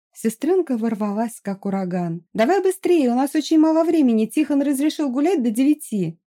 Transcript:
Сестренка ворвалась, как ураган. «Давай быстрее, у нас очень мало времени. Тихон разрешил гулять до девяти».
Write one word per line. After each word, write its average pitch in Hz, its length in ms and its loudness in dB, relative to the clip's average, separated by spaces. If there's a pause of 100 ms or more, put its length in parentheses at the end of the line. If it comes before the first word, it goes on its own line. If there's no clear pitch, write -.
(120)
Сестренка 285 640 -2
ворвалась, 214 640 -4
как 196 260 -8
ураган. 180 640 -4
«Давай 302 300 2
быстрее, 349 480 2
у 233 40 0
нас 269 200 0
очень 311 240 0
мало 320 260 4
времени. 254 420 2
Тихон 285 360 0
разрешил 285 480 0
гулять 294 320 0
до 233 80 0
девяти». 220 720 -2 (180)